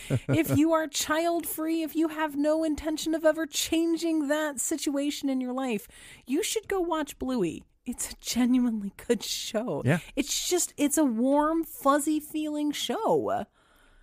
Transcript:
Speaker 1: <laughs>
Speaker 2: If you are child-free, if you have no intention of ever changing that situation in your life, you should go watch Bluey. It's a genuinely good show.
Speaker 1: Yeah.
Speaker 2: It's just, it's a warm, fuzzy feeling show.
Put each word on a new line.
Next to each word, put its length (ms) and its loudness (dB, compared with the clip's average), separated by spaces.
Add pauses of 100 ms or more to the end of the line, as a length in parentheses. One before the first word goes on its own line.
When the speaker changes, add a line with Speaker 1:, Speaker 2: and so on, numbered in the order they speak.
Speaker 1:
<laughs> 240 -2
Speaker 2:
If 280 2
you 160 4
are 140 0
child-free, 960 0
if 120 -6
you 140 2
have 260 -4
no 280 2
intention 520 -2
of 100 0
ever 200 4
changing 800 0
that 320 0
situation 680 -2
in 120 0
your 120 -4
life, 340 -2 (400)
you 160 0
should 240 -4
go 140 0
watch 360 -2
Bluey. 460 -2 (220)
It's 260 -6
a 80 -16
genuinely 760 2 (140)
good 160 0
show. 600 -4
Speaker 1:
Yeah. 140 4 (160)
Speaker 2:
It's 340 -2
just, 280 0
it's 200 2
a 80 6
warm, 580 2
fuzzy 560 0
feeling 520 -4
show. 760 0 (580)